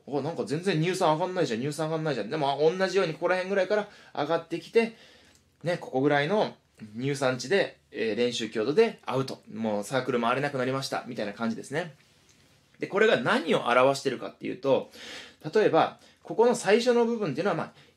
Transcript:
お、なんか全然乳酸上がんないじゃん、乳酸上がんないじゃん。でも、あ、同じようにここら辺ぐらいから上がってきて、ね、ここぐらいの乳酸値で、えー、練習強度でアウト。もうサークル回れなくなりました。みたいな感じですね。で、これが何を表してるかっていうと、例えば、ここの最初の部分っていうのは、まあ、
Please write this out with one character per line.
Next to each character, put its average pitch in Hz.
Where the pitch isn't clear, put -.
お、 135
な 143
ん 165
か 120
全 139
然 180
乳 175
酸 165
上 156
が 175
ん 180
な 135
い -
じ 117
ゃ -
ん、 113
乳 143
酸 156
上 160
が 160
ん 156
な 156
い -
じ 117
ゃ 98
ん。 107
で 147
も、 139
あ、 139
同 175
じ 180
よ 190
う -
に 160
こ 156
こ 170
ら 180
辺 185
ぐ 202
ら 185
い 185
か 208
ら 208
上 143
が 165
っ 165
て 170
き -
て、 226
ね、 170
こ -
こ 131
ぐ 139
ら 143
い 151
の 180
乳 139
酸 131
値 123
で、 185
え 113
ー、 -
練 120
習 113
強 110
度 127
で 226
ア 120
ウ 131
ト。 -
も 107
う 101
サ 131
ー 123
ク 127
ル 123
回 117
れ 135
な 143
く 139
な 123
り 131
ま 135
し 135
た。 -
み 120
た 113
い -
な 101
感 113
じ 107
で 104
す -
ね。 156
で、 -
こ 185
れ 214
が 214
何 220
を 147
表 127
し -
て 131
る 117
か 101
っ -
て 107
い 107
う -
と、 -
例 214
え -
ば、 151
こ 165
こ 220
の 247
最 196
初 240
の 233
部 226
分 196
っ 131
て 135
い -
う -
の 202
は、 160
ま 147
あ、 -